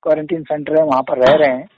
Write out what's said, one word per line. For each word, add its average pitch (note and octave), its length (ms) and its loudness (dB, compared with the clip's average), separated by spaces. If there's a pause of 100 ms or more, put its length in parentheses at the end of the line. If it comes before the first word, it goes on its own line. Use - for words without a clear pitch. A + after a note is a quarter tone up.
क्वारंटीन D#3 400 -4
सेंटर D3 300 -6
है D#3 120 4
वहाँ C3 180 0
पर C3 160 -4
रह C3 180 4
रहे C#3 200 2
हैं, D3+ 220 -12